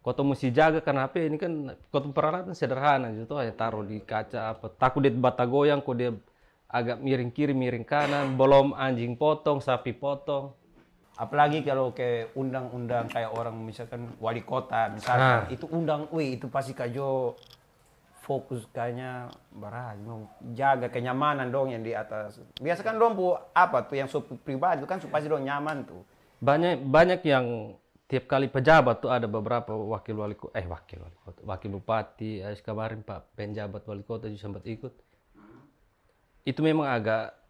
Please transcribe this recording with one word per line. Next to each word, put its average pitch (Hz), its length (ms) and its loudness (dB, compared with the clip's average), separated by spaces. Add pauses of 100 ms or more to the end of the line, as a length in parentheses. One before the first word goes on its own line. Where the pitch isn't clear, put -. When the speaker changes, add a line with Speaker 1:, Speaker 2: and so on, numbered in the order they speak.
Speaker 1:
kau 123 100 -2
tuh 139 160 2
mesti 135 220 0
jaga, 156 300 6
karena 139 220 0
H 131 80 -2
P 170 140 0
ini 151 140 0
kan 170 140 -4 (360)
kau 147 140 -2
tuh 143 100 -8
peralatan 165 400 0
sederhana 135 580 2
gitu, 113 240 -8
ya 120 200 -4
taruh 113 280 -2
di 104 180 -8
kaca 110 520 -6
apa, 113 180 -12
takut 131 300 2
dia 135 140 6
bata 127 300 2
goyang, 143 360 4
kok 131 160 -4
dia 123 160 0 (540)
agak 120 340 -2
miring 127 320 0
kiri, 143 220 0
miring 123 340 0
kanan, 143 480 0
belum 139 400 8
anjing 123 400 -2
potong, 151 480 2
sapi 123 300 0
potong. 139 580 -4 (640)
Speaker 2:
Apalagi 147 480 2
kalau 131 300 0
ke 120 400 -2
undang-undang 123 760 -4
kayak 113 240 -4
orang 113 240 -4
misalkan 117 600 -10
wali 110 240 -2
kota 117 480 -2
misalkan, 123 320 2
Speaker 1:
Nah. 120 260 6
Speaker 2:
itu 127 180 -8
undang, 156 440 -2
wih 151 260 -2
itu 123 140 -10
pasti 131 240 -4
Kak 120 180 -6
Jo 131 460 -2 (800)
fokus 127 500 -6
kayaknya 123 600 -8 (240)
berat, 104 480 -12
mau 107 260 -12 (240)
jaga 127 380 0
kenyamanan 127 600 -2
dong 135 220 0
yang 113 140 -8
di 113 100 -6
atas. 107 460 -8 (180)
Biasa 160 240 -4
kan 220 140 -4
dong 226 180 4
pu-, 180 220 2 (160)
apa 131 320 4
tuh - 120 -8
yang 135 120 -2
sup 139 180 -4 (160)
pribadi 147 380 0
tuh 143 100 -8
kan 185 80 -2
sup-, - 140 -10
pasti 151 160 -2
dong 147 160 0
nyaman 143 400 -4
tuh. 90 180 -16 (380)
Speaker 1:
Banyak, 151 420 4
banyak 170 400 6
yang 120 540 2 (300)
tiap 131 200 -2
kali 139 220 2
pejabat 131 500 6
tuh 127 140 -2
ada 117 160 2
beberapa 110 480 -2
wakil 107 420 -6
wali 104 160 -6
ko-, - 180 -14
eh, 92 140 -4
wakil 85 340 -12
wali 85 200 -18
kota, - 240 -20
wakil 101 320 -8
bupati, 110 560 -4 (100)
eh, 101 160 -10
kemarin 110 420 -8
Pak 98 360 -14
penjabat 104 500 -8
wali 101 160 -10
kota 107 240 -10
juga 104 160 -10
sempat 101 240 -10
ikut. 117 300 -10 (1500)
Itu 135 180 -4
memang 156 280 2
agak 110 460 0 (140)